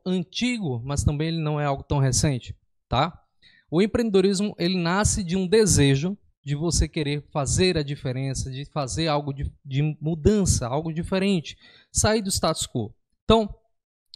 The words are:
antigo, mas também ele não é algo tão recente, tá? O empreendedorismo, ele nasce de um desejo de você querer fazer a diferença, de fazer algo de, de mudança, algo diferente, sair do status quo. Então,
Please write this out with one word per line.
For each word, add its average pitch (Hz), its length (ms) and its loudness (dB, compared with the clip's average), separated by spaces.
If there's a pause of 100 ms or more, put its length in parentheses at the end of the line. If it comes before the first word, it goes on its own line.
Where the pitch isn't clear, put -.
antigo, 185 800 -2
mas 139 180 -4
também 156 260 0
ele 165 120 -4
não 151 200 -2
é 147 40 -2
algo 139 180 -2
tão 147 160 -2
recente, 135 560 0 (340)
tá? 147 320 -2 (500)
O 156 100 2
empreendedorismo, 202 800 2
ele 185 180 0
nasce 185 460 0
de 170 140 -2
um 190 100 0
desejo 165 720 4 (280)
de 143 120 -4
você 160 320 0
querer 147 420 -4
fazer 160 480 0
a 151 60 -2
diferença, 135 640 -6
de 135 140 -10
fazer 151 420 -4
algo 147 260 0
de, 139 200 -6 (120)
de 147 360 0
mudança, 160 680 2
algo 156 260 -4
diferente, 185 640 -2 (360)
sair 220 280 2
do 190 120 -4
status - 340 -2
quo. 110 260 -6 (300)
Então, 220 260 4 (680)